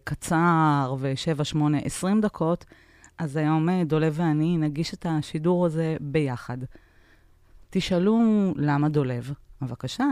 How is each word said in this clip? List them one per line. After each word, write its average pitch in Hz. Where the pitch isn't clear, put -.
קצר, 156
ושבע, 139
שמונה, 151
עשרים 190
דקות, 175
אז 151
היום, 156
אה, 185
דולב 156
ואני 165
נגיש 151
את -
השידור 165
הזה 160
ביחד. 139
תשאלו 190
למה 147
דולב? 131
בבקשה, 131